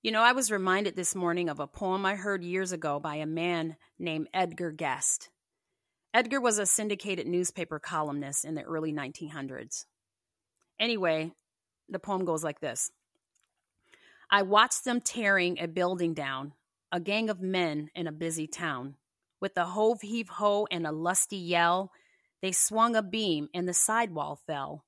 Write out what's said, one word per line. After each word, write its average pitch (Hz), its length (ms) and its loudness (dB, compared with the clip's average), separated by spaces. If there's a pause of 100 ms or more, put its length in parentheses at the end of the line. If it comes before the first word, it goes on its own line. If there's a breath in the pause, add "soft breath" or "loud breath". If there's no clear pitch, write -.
You 220 100 -2
know, 220 100 4
I 240 120 8
was 247 180 2
reminded 190 460 2
this 180 180 -2
morning 175 320 0
of 147 140 -4
a 143 60 -4
poem 190 380 -2
I 196 100 2
heard 196 280 -2
years 185 300 -2
ago 156 260 -2
by 151 160 -6
a 151 100 -4
man 165 520 -2 (200 soft breath)
named 156 360 -4
Edgar 175 380 -2
Guest. 143 580 -2 (840)
Edgar 247 280 2
was 233 160 2
a 208 80 0
syndicated 202 600 0
newspaper 175 540 -2
columnist 143 640 -4
in 151 100 -6
the 147 100 -6
early 156 280 -4
nineteen 147 380 -6
hundreds. 135 560 -10 (920)
Anyway, 180 540 0 (560)
the 190 120 -6
poem 190 260 -2
goes 160 180 0
like 151 160 -4
this. 123 320 -4 (1400 soft breath)
"I 202 120 6
watched 208 420 4
them 247 160 2
tearing 196 580 2
a 165 120 -4
building 175 440 0
down, 139 400 -6 (380)
a 180 80 -2
gang 208 300 0
of 196 100 -2
men 170 560 0
in 170 100 -4
a 160 60 -2
busy 160 340 -4
town. 139 520 -6 (420)
With 196 160 -4
a 175 120 2
hove 214 340 2
heave 214 260 -4
ho 208 420 2
and 165 160 -2
a 151 60 -2
lusty 175 460 0
yell, 175 560 2 (480 soft breath)
they 190 100 -2
swung 226 460 4
a 220 40 4
beam 185 520 0
and 180 160 -2
the 175 40 -4
sidewall 170 640 0
fell. 147 520 -8